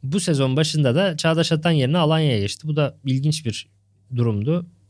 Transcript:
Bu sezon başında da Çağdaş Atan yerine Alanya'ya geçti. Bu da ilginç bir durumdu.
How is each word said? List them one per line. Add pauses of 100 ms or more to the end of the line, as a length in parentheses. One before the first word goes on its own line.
Bu
sezon
başında
da
Çağdaş
Atan
yerine
Alanya'ya
geçti.
Bu
da
ilginç
bir (480)
durumdu. (240)